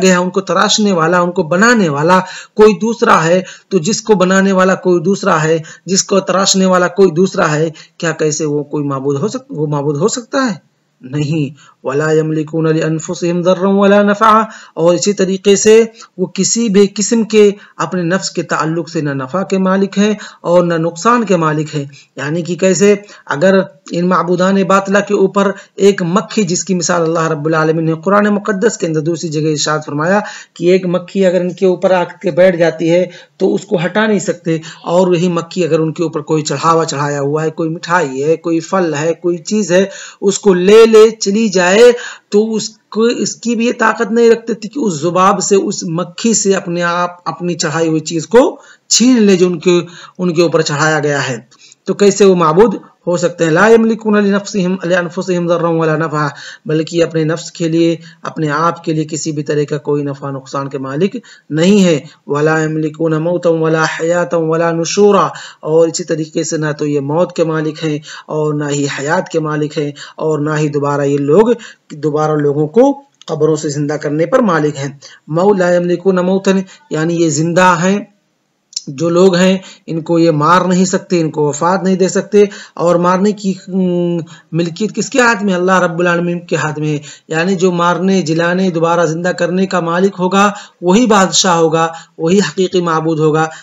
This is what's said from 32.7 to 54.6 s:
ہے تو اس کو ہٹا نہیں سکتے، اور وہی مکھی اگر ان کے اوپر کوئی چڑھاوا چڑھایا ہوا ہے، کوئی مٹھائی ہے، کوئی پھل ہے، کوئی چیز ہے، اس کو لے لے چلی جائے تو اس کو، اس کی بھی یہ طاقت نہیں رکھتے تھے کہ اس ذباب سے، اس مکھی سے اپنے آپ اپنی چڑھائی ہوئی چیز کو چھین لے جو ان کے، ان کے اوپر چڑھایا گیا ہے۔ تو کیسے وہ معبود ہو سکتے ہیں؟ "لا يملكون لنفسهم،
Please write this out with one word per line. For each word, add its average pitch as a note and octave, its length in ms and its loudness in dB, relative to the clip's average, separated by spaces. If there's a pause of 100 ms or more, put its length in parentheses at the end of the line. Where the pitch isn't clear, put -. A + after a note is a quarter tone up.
ہے F3+ 140 4 (320)
تو G3+ 180 0
اس - 100 -4
کو G3 200 -2
ہٹا G#3 200 -2
نہیں G#3+ 140 2
سکتے، E3 380 -4 (260)
اور F3+ 240 2
وہی F3+ 220 2
مکھی E3+ 340 -4
اگر D#3 160 0
ان D#3+ 140 -2
کے E3+ 100 -6
اوپر D#3 180 -4
کوئی D#3 220 -2
چڑھاوا D#3 420 0
چڑھایا C#3+ 360 -4
ہوا D3 220 -2
ہے، D#3+ 60 -2
کوئی D#3+ 200 -4
مٹھائی D#3+ 540 -4
ہے، D#3+ 120 2
کوئی E3 240 -2
پھل E3+ 340 -2
ہے، D#3+ 200 -2
کوئی F3 240 -4
چیز G3 340 -2
ہے، F#3 140 4 (360)
اس G3 180 0
کو G3+ 140 4
لے G3+ 320 6
لے A3 260 8
چلی A3 360 -2
جائے F#3 280 0 (540)
تو A3 260 2
اس G#3 140 -6
کو، - 320 -8
اس A3+ 340 -2
کی A#3 200 -4
بھی A3+ 100 -2
یہ B3 140 0
طاقت A3 320 -2
نہیں A#3 180 4
رکھتے A3+ 240 0
تھے - 160 -10
کہ C#4+ 100 -10
اس F3 220 -4
ذباب F#3 420 2
سے، G3+ 120 2
اس G3 280 -2
مکھی F3 500 -4
سے G3 220 0
اپنے F3 280 -4
آپ F3 260 -2 (160)
اپنی F3 280 -6
چڑھائی E3 340 -2
ہوئی D#3+ 120 0
چیز D#3+ 280 -6
کو C#4+ 300 4 (300)
چھین A#3+ 340 4
لے G3 160 4
جو F3+ 100 4
ان F3+ 120 -2
کے، F3 220 2 (360)
ان F3+ 160 -2
کے D#3+ 80 0
اوپر D#3+ 200 2
چڑھایا D#3 380 -2
گیا C#3+ 300 -2
ہے۔ A#2+ 80 -6 (460)
تو F#3+ 100 -4
کیسے G3+ 320 4
وہ F#3+ 100 6
معبود F3 400 4 (320)
ہو F3 100 0
سکتے E3+ 260 -2
ہیں؟ D#3+ 80 2
"لا F#3 160 4
يملكون A3+ 460 2
لنفسهم، G3+ 720 0